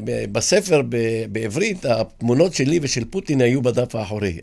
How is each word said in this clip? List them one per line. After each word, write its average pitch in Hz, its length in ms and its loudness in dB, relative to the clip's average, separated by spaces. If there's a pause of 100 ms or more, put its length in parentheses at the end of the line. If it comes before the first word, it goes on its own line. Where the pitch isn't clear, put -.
ב-, 113 300 -4
בספר 160 560 2
ב-, 120 80 -2 (340)
בעברית, 123 540 -2
התמונות 120 680 2
שלי 147 280 0
ושל 131 240 -4
פוטין 151 360 -2
היו 123 200 4
בדף 120 340 0
האחורי, 101 480 -4